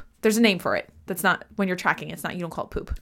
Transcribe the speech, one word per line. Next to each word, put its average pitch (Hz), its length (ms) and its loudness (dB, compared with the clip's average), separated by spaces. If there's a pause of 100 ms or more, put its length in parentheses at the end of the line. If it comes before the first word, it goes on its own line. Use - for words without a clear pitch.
(220)
There's 214 140 4
a 226 60 6
name 214 160 6
for - 160 -2
it. - 140 -2 (180)
That's 165 160 -6
not, 185 220 2 (100)
when 196 140 0
you're 180 80 -2
tracking, 165 340 -2
it's - 140 -12
not, 170 100 -6
you 180 60 -8
don't 170 100 -6
call - 140 -6
it - 80 -18
poop. - 300 -6